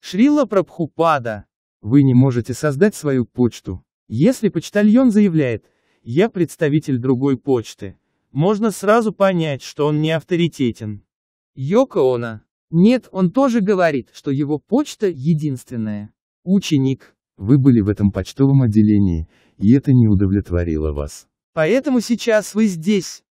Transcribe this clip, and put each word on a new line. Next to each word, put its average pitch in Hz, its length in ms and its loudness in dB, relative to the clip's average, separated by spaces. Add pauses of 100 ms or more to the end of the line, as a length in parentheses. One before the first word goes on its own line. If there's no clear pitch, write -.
Шрила 277 460 0
Прабхупада. 151 960 -2 (360)
Вы 127 220 4
не 135 120 4
можете 123 400 2
создать 156 400 0
свою 131 300 -4
почту. 107 600 -4 (240)
Если 175 400 0
почтальон 214 640 2
заявляет: 160 540 2 (380)
«Я 151 260 0
представитель 156 720 -2
другой 131 400 0
почты», 110 580 -4 (360)
можно 202 400 0
сразу 214 400 0
понять, 165 500 -2
что - 240 -4
он 151 140 0
не 156 100 0
авторитетен. 143 920 -4 (500)
Йоко 151 600 0
Оно. 117 260 -8 (300)
Нет, 208 420 2
он 190 180 0
тоже 262 300 0
говорит, 180 520 0
что - 180 -8
его 143 280 -2
почта 240 500 -4
единственная. 127 1040 -6 (300)
Ученик. 143 720 -2 (220)
Вы 113 220 2
были 127 220 2
в 98 80 0
этом 101 220 0
почтовом 135 520 0
отделении, 104 680 2 (280)
и 101 160 2
это 139 200 2
не 120 160 4
удовлетворило 87 840 -2
вас. 71 360 -10 (260)
Поэтому 247 460 0
сейчас 214 540 -2
вы 220 120 2
здесь. 185 640 -4